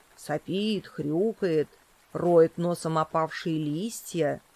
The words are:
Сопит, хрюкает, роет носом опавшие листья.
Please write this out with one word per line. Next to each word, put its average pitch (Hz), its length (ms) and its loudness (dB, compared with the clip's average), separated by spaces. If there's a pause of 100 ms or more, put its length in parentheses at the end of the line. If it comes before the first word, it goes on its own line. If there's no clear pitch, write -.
(160)
Сопит, 190 680 -4
хрюкает, 165 840 -2 (460)
роет 165 420 6
носом 170 400 -2
опавшие 160 600 -2
листья. 156 840 -4 (160)